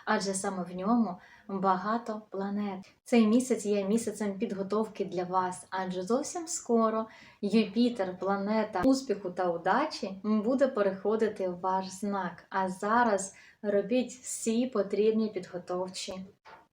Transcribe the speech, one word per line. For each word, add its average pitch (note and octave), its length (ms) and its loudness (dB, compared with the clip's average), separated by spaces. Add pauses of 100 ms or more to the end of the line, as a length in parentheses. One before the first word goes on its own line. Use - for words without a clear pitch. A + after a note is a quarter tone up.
адже G3 280 0
саме F#3+ 300 -4
в F3+ 120 -8
ньому G3 420 2 (300)
багато G3 840 0
планет. G3 640 -6 (100)
Цей A3+ 240 6
місяць A#3 380 2
є G3+ 200 0
місяцем G3+ 520 -2
підготовки G3 680 -2
для F3 180 -4
вас, F3+ 460 -2
адже F#3 340 -4
зовсім D4 440 -2
скоро A3+ 580 2 (360)
Юпітер, G3+ 800 2
планета G3 640 0
успіху G#3 480 0
та F3+ 220 0
удачі, F#3+ 720 -2
буде G#3+ 440 2
переходити G3+ 840 0
в F3 100 -6
ваш F#3+ 280 0
знак. F#3+ 640 -6
А F#3+ 200 0
зараз G#3 680 2 (260)
робіть G3+ 520 0
всі - 540 -2
потрібні G#3+ 600 2
підготовчі F#3 960 -8 (480)